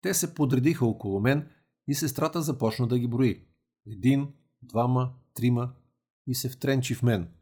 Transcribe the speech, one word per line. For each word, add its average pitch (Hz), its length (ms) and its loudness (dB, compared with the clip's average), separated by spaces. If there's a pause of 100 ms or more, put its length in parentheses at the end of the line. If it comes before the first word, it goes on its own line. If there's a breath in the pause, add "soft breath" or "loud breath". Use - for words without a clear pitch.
Те 190 120 -2
се 170 200 -2
подредиха 131 520 2
около 101 340 -2
мен 139 280 2 (400 soft breath)
и 143 60 0
сестрата 160 480 -2
започна 127 440 0
да 120 120 0
ги 123 100 -2
брои. 120 360 0 (420)
Един, 131 420 0 (340)
двама, 123 500 0 (220)
трима 120 380 0 (540)
и 127 80 -2
се 127 140 -6
втренчи 131 460 -2
в - 80 -6
мен. 104 260 2 (120)